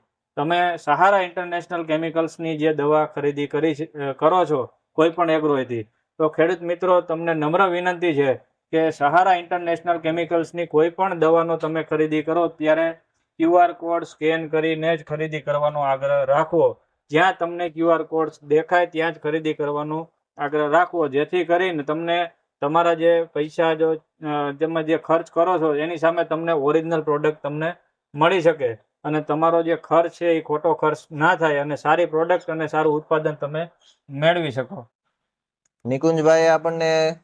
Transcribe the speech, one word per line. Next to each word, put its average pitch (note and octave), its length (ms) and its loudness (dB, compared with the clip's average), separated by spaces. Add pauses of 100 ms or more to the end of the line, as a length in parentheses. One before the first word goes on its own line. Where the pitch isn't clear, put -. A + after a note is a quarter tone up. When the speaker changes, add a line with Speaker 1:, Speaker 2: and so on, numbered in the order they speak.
(360)
Speaker 1:
તમે F3 400 0
સહારા F#3+ 440 2
ઇન્ટરનેશનલ F3 640 -6
કેમિકલ્સની D#3+ 720 -4
જે D#3 160 2
દવા D3+ 320 2
ખરીદી C#3+ 400 -4
કરી D3+ 280 0
છે, D3 100 -8
અ, C#3 280 -8
કરો E3 320 2
છો C#3+ 260 -2 (220)
કોઈ D#3+ 180 4
પણ E3 200 0
એગ્રોએથી, C3+ 520 0 (360)
તો D#3 100 2
ખેડૂત E3+ 340 0
મિત્રો F3 380 2
તમને E3+ 340 -2
નમ્ર E3 340 2
વિનંતી F3 460 -2
છે C#3 260 2 (320)
કે D#3+ 180 2
સહારા E3+ 440 4
ઇન્ટરનેશનલ E3+ 640 -2
કેમિકલ્સની E3 680 -2
કોઈ D#3+ 240 2
પણ F#3 280 -2
દવાનો E3 380 2
તમે D#3+ 260 -4
ખરીદી D#3 400 -2
કરો E3 260 0
ત્યારે E3 440 0 (440)
ક્યુ E3 160 2
આર F3 200 6
કોડ E3 320 -4
સ્કેન D#3+ 440 -2
કરીને D#3+ 480 0
જ D3+ 80 -12
ખરીદી D#3 360 -6
કરવાનો D3 400 -2
આગ્રહ C#3 440 0
રાખવો. D3 560 2 (300)
જ્યાં F3+ 280 2
તમને F3 300 -4
ક્યુ D#3+ 200 -2
આર D#3+ 140 2
કોડ D#3 280 -2 (120)
દેખાય D#3+ 440 2
ત્યાં D#3+ 260 -2
જ D#3 60 -18
ખરીદી D#3 360 -4
કરવાનો D3+ 560 -6 (260)
આગ્રહ D3 320 -2
રાખવો, E3+ 400 2
જેથી D3+ 360 -2
કરીને E3+ 380 0
તમને E3+ 480 -4 (300)
તમારા E3+ 340 2
જે E3 300 2
પૈસા D#3+ 500 -2
જો, D#3+ 200 0
અ, D3 680 -6
તમે D#3+ 220 -2
જે D#3 140 0
ખર્ચ E3 340 -2
કરો E3+ 280 2
છો D3+ 160 0
એની D#3+ 220 -4
સામે E3 280 0
તમને E3 280 -4
ઓરિજિનલ D#3+ 500 0
પ્રોડક્ટ D3+ 400 -2
તમને D#3 320 -6 (400)
મળી E3+ 260 2
શકે D3 340 0 (300)
અને D3+ 160 -2
તમારો E3 420 2
જે E3 140 -2
ખર્ચ E3 360 0
છે F3 140 -6
એ E3 160 2
ખોટો D3+ 320 -2
ખર્ચ D3+ 240 0 (140)
ના D#3+ 240 2
થાય D#3 200 0
અને C#3+ 200 -2
સારી D#3+ 300 2
પ્રોડક્ટ E3 440 -2
અને D#3+ 160 -4
સારું D#3 280 0
ઉત્પાદન D#3 400 -2
તમે D#3 360 -8 (400)
મેળવી D#3 400 0
શકો. B2+ 360 -8 (1000)
Speaker 2:
નિકુંજભાઈએ D#3+ 600 2
આપણને D#3+ 760 0